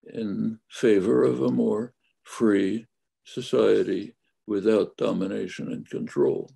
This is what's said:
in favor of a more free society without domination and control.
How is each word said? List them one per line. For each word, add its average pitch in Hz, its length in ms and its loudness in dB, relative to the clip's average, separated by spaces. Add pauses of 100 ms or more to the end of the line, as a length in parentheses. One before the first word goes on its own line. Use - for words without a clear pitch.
(120)
in 110 460 -4 (100)
favor 110 540 4
of 127 180 2
a 127 100 0
more 117 440 -2 (280)
free 104 640 0 (380)
society 101 880 0 (320)
without 104 500 0
domination 101 760 -4
and - 160 -12
control. - 680 -2